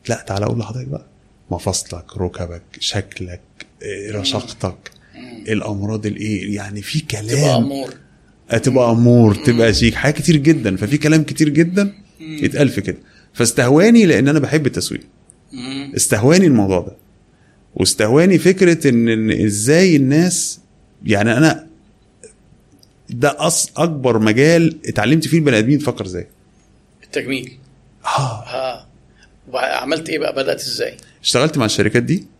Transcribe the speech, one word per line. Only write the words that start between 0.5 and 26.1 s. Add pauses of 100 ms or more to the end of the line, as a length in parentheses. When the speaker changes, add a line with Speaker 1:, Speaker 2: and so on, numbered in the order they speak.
Speaker 1:
لحضرتك
بقى (440)
مفاصلك،
ركبك، (180)
شكلك، (420)
إيه،
Speaker 2:
مم.
Speaker 1:
رشاقتك، (240)
Speaker 2:
مم.
Speaker 1:
الأمراض
الإيه،
يعني
في
كلام.
Speaker 2:
تبقى
أمور. (560)
Speaker 1:
آه،
تبقى
أمور،
Speaker 2:
مم.
Speaker 1:
تبقى
شيك،
حاجات
كتير
جدًا.
ففي
كلام
كتير
جدًا (360)
Speaker 2:
مم.
Speaker 1:
يتقال
في
كده. (340)
فاستهواني
لأن
أنا
بحب
التسويق. (500)
Speaker 2:
مم.
Speaker 1:
استهواني
الموضوع
ده. (840)
واستهواني
فكرة
إن،
إن
إزاي
الناس، (460)
يعني
أنا (1400)
ده (120)
أص-،
أكبر
مجال (100)
اتعلمت
فيه
البني
آدمين
تفكر
إزاي. (800)